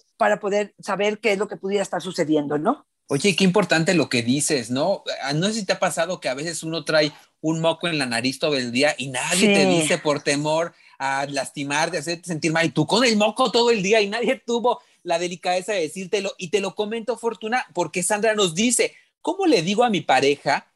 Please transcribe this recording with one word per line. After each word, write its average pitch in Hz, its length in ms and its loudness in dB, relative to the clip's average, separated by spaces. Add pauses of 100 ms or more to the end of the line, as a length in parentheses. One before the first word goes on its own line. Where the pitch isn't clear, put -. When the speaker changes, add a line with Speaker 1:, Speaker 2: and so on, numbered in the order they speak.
(180)
Speaker 1:
para 208 240 2
poder 202 380 -2
saber 208 400 -2
qué 220 120 0
es 196 60 0
lo 208 100 -2
que 208 80 -10
pudiera 196 280 -2
estar 180 180 -6
sucediendo, 151 560 0
¿no? 208 280 -2 (240)
Speaker 2:
Oye, 170 280 2
qué 190 80 4
importante 180 480 2
lo - 160 2
que 120 120 0
dices, 123 480 0
¿no? 151 340 -2 (200)
Ah, 135 80 -4
no 160 160 0
sé 220 60 -2
si 220 120 -6
te - 60 0
ha 180 80 0
pasado 175 400 -2
que - 80 -6
a 131 60 -2
veces 156 300 -6
uno 160 200 -6
trae 156 300 2 (260)
un 160 220 -2
moco 165 260 0
en 160 100 -2
la 139 80 0
nariz 120 320 -2
todo 151 200 0
el 123 160 -4
día 143 240 2
y 131 100 -10
nadie 156 400 0
te 202 160 6
Speaker 1:
Sí. 190 60 4 (100)
Speaker 2:
dice 160 180 0
por 143 240 0
temor 156 520 0 (260)
a 135 260 -2
lastimar, 143 640 -4
de 165 100 -4
hacerte 170 260 -6
sentir 160 260 -2
mal. 165 140 2
Y 156 60 2
tú 151 140 0
con 220 200 2
el 226 100 4
moco 220 340 2
todo 240 220 4
el 220 100 2
día 208 200 4
y 202 80 0
nadie 233 260 0 (100)
tuvo 233 360 0 (220)
la 170 160 0
delicadeza 180 520 -2
de 196 120 0
decírtelo. 190 540 -4
Y 180 120 -10
te 202 100 2
lo 196 160 -6
comento, 220 420 -4
Fortuna, 226 560 -4
porque 175 300 -4
Sandra 214 320 0
nos 185 200 0
dice, 226 380 2 (280)
"¿Cómo 381 240 -2
le 240 160 4
digo 202 240 2
a 240 40 2
mi 180 120 0
pareja 139 760 2